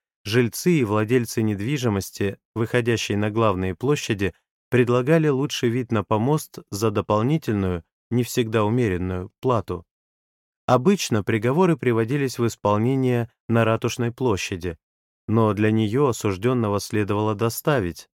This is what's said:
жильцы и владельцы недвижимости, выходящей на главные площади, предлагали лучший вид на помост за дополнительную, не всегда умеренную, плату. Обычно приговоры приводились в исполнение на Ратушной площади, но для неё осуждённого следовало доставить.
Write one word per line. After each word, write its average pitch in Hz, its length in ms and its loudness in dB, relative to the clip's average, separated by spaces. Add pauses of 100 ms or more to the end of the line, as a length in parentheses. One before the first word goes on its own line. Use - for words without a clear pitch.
(240)
жильцы 120 480 0
и 143 120 4
владельцы 110 580 0
недвижимости, 107 960 -2 (160)
выходящей 113 600 0
на 104 140 0
главные 95 440 0
площади, 113 600 -2 (360)
предлагали 127 580 2
лучший 135 400 -2
вид 120 240 -2
на 107 100 0
помост 120 580 -2 (100)
за 104 200 0
дополнительную, 104 920 0 (260)
не 120 120 0
всегда 113 420 0
умеренную, 92 680 -2 (100)
плату. 98 440 -2 (840)
Обычно 127 560 2
приговоры 131 540 2
приводились 123 600 -2
в 117 80 0
исполнение 120 840 0 (180)
на 113 180 4
Ратушной 117 460 -2
площади, 92 680 -4 (500)
но 107 240 4
для 107 180 2
неё 110 380 0
осуждённого 107 720 -2
следовало 107 540 -2
доставить. 113 800 -2